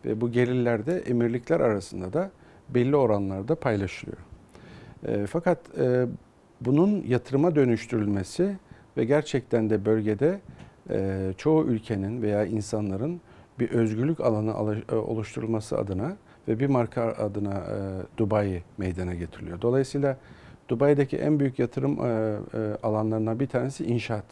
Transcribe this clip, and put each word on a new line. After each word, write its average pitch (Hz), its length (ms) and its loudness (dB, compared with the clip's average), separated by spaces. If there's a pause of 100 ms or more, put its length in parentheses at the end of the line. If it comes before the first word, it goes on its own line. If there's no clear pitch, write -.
Ve 113 160 -2
bu 120 100 0
gelirler 120 540 2
de 175 140 -2
emirlikler 123 600 0
arasında 98 540 -2
da 190 180 -2 (380)
belli 123 260 2
oranlarda 104 600 2
paylaşılıyor. 104 640 -2 (920)
E, 104 180 0
fakat, 170 520 -2
e, 127 280 2 (560)
bunun 170 460 4
yatırıma 135 480 2
dönüştürülmesi 117 1000 0 (400)
ve 123 80 2
gerçekten 120 640 0
de 104 160 2
bölgede, 110 540 2 (500)
e, 95 480 0
çoğu 156 280 2
ülkenin 110 560 -2
veya 104 240 2
insanların 107 760 -2 (380)
bir 117 100 0
özgürlük 117 500 2
alanı 110 340 2
ala-, 107 380 -2
e, - 40 0
oluşturulması 110 840 -4
adına 107 400 -2 (300)
ve 113 120 0
bir 139 80 2
marka 123 360 2
adına, 104 500 -2
e, 101 240 -4 (400)
Dubai 101 460 2 (140)
meydana 90 360 -2
getiriliyor. 87 480 -8
Dolayısıyla 135 560 0 (520)
Dubai'deki 139 480 4
en 147 220 2
büyük 135 200 0
yatırım, 135 460 0
e, - 0 - (480)
e, 107 300 -4
alanlarından 110 560 0
bir 139 80 0
tanesi 131 380 -2
inşaat. 113 460 -2